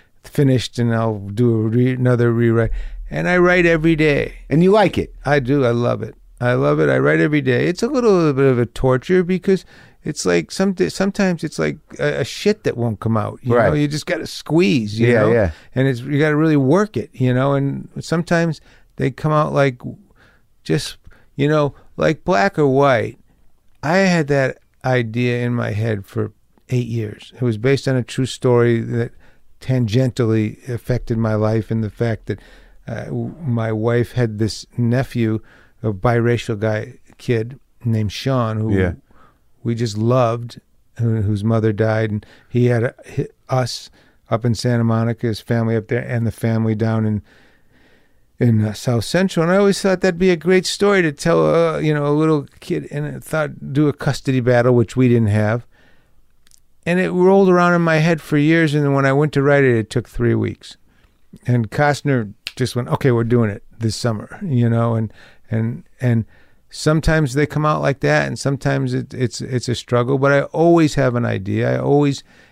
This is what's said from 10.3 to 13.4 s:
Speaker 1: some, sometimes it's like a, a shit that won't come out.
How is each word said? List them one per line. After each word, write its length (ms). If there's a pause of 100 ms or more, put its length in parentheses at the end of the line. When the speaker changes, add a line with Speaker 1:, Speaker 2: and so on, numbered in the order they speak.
Speaker 1:
some, 220 (140)
sometimes 560
it's 140
like 180 (220)
a, 220
a 40
shit 400
that 120
won't 240
come 160
out. 260